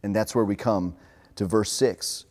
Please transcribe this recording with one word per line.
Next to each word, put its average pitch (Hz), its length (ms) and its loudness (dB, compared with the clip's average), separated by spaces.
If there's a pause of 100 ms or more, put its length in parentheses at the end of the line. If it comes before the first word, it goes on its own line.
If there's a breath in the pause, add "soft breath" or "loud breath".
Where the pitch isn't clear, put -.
And 101 140 -4
that's 110 180 0
where 113 120 4
we 101 100 -2
come 92 400 0 (400 soft breath)
to 101 100 -2
verse 104 260 2
six. - 600 -2